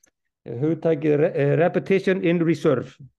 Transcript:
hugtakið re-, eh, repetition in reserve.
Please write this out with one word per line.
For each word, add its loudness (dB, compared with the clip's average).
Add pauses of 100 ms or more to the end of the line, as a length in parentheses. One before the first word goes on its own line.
(460)
hugtakið -2
re-, 2
eh, 2
repetition 0
in 2
reserve. 0 (220)